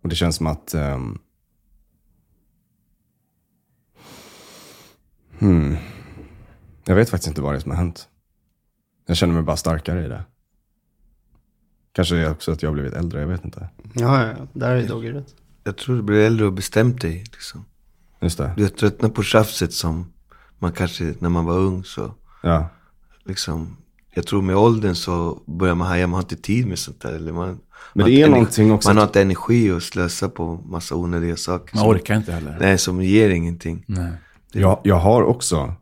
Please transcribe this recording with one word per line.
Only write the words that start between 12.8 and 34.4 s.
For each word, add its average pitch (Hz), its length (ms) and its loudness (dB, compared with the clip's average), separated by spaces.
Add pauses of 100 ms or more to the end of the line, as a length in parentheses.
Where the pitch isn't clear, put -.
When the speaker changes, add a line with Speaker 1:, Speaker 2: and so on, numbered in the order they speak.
Speaker 1:
äldre, 85 260 -6
jag 73 80 -4
vet 87 160 -6
inte. - 240 -14 (260)
Speaker 2:
Ja, 127 280 2
ja, 110 160 -4
ja. 131 140 -16
Där 127 240 -2
är 117 120 -2
Dogge 117 240 -8
rätt. 139 220 -14 (300)
Speaker 3:
Jag 98 120 -8
tror 127 200 -4
du 113 60 -2
blir 104 180 4
äldre 110 260 4
och 95 60 0
bestämt 113 480 0
dig, 82 180 -4 (140)
liksom. - 320 -18 (560)
Speaker 1:
Just 85 180 -4
det. 71 180 -4
Speaker 3:
Du 104 60 2
har 98 80 2
tröttnat 107 440 -2
på - 80 -4
tjafset 104 500 0
som 85 400 -6 (460)
man 87 140 -2
kanske, 87 460 -4
när 87 100 -2
man 85 160 0
var 85 140 0
ung, 95 260 -2
så - 300 -12 (280)
Speaker 1:
Ja. 82 260 0 (560)
Speaker 3:
liksom, 85 520 -8 (380)
jag 87 120 -6
tror 101 160 -2
med 92 140 0
åldern 107 380 4
så 85 520 -4
börjar 87 280 0
man 87 120 -2
haja, 90 200 0
man 87 80 -2
har 92 80 -2
inte 82 140 -8
tid 117 300 -2
med 90 120 -6
sånt - 220 -12
där, 58 120 -8
eller 80 200 -8
man, 87 160 -6
Speaker 1:
Men 87 100 -10
Speaker 3:
man - 20 -20 (340)
Speaker 1:
det 101 80 2
Speaker 3:
har 110 80 6
Speaker 1:
är - 20 8 (140)
Speaker 3:
inte 156 40 8
Speaker 1:
någonting 113 340 6
Speaker 3:
energi, 107 140 6
Speaker 1:
också 104 100 2
Speaker 3:
man 101 80 6
har 107 80 8
Speaker 1:
att 98 60 0
Speaker 3:
inte 101 120 6
energi 104 480 2
att 85 120 -2
slösa 90 460 -4
på 85 260 -6 (120)
massa 85 280 -8
onödiga 85 420 -2
saker. - 400 -6
Speaker 4:
Man 107 80 0
Speaker 3:
Som 110 60 8
Speaker 4:
orkar 107 260 2
inte 104 160 -4
heller. 78 280 -8
Speaker 3:
Nej, 95 180 4
som 92 240 -2
ger 101 280 4
ingenting. 85 580 -4
Speaker 4:
Nej. 85 240 -6 (400)